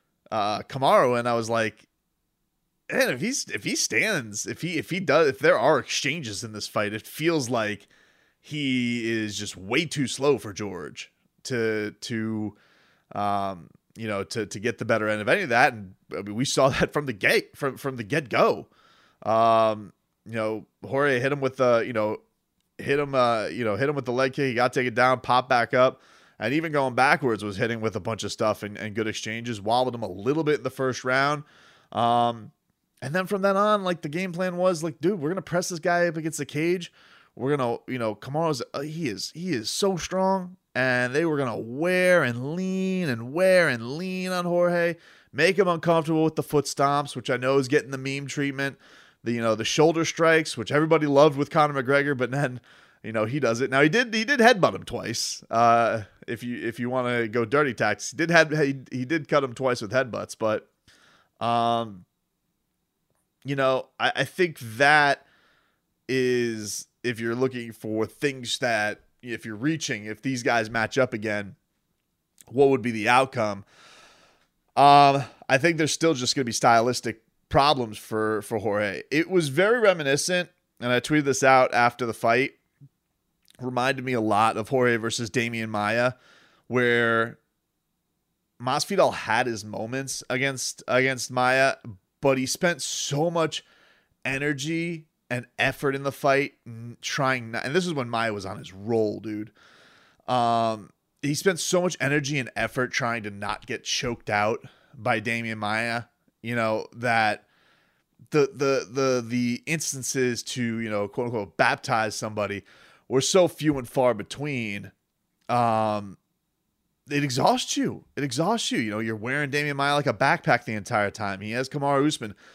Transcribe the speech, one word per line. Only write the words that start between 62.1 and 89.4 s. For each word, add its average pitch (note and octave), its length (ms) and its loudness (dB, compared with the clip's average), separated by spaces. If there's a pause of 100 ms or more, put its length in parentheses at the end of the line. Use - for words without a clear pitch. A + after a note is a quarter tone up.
you C#3 140 -6
know, C3 300 2 (120)
I, A#2+ 160 2
I C#3 80 0
think E3+ 360 -2
that C#3 640 4 (840)
is, A#2+ 800 -2 (160)
if A#2 160 -4
you're A#2 160 -4
looking A#2+ 380 -4
for A2 320 -4
things C3 540 -6
that, G#2+ 420 -2 (200)
if A#2 240 -10
you're A2 120 -10
reaching, C3+ 480 -4
if G#2+ 160 -10
these B2 220 -4
guys A#2 260 0
match A2+ 280 -2
up B2 160 2
again, G#2 440 -6 (880)
what C#3 220 4
would C3 120 2
be A#2+ 100 -4
the A2 180 -2
outcome? A#2+ 560 2 (1120)
Um, C#3 460 8 (260)
I C3+ 80 4
think D#3+ 200 2
there's D3+ 140 0
still E3 220 2
just B2+ 240 -2
gonna C3 80 0
be A2+ 80 -6
stylistic A#2+ 720 2 (260)
problems C#3 480 2
for, A2 460 -2
for A2+ 160 -4
Jorge. G2+ 500 -2
It D#3 180 0
was F3 220 2
very G3 300 2
reminiscent, F3+ 720 2 (300)
and B2 120 -2
I B2 80 4
tweeted D3+ 240 2
this C3+ 180 0
out C3 320 6
after A#2+ 320 2
the A2 80 -4
fight, A#2+ 380 2 (1080)
reminded B2+ 460 -2
me C3 80 -2
a A#2 80 0
lot G#2+ 340 4
of G#2+ 140 -4
Jorge B2 280 4
versus A2 340 -4
Damian A#2 400 -2
Maia, A2 400 0 (560)
where A#2+ 720 2 (1200)
Masvidal C#3+ 540 0
had A#2+ 320 0